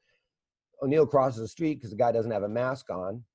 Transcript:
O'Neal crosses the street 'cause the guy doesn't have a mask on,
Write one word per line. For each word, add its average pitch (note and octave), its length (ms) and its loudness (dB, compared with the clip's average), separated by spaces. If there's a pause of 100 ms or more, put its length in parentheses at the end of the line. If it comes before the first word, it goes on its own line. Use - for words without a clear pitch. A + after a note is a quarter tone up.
(840)
O'Neal C#3+ 240 4
crosses C3 340 2
the A2 80 -6
street D#3 320 -4
'cause G#2+ 100 -12
the G2+ 60 -10
guy A#2+ 140 4
doesn't A2+ 220 0
have G2+ 100 -2
a G#2 60 -2
mask B2+ 420 -4
on, G2 340 -6 (100)